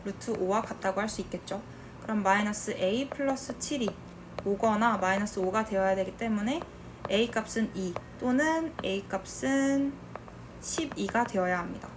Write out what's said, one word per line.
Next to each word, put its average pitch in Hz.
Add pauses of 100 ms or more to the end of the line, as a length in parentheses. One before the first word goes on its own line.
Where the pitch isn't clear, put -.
루트 202
오와 196
같다고 196
할 220
수 220
있겠죠. 196 (400)
그럼 214
마이너스 208
A 226
플러스 269
칠이 247 (560)
오거나 214
마이너스 196
오가 190
되어야 190
되기 190
때문에 226 (500)
A 233
값은 -
이 185 (260)
또는 311 (100)
A 196
값은 277 (720)
십이가 294
되어야 180
합니다. - (100)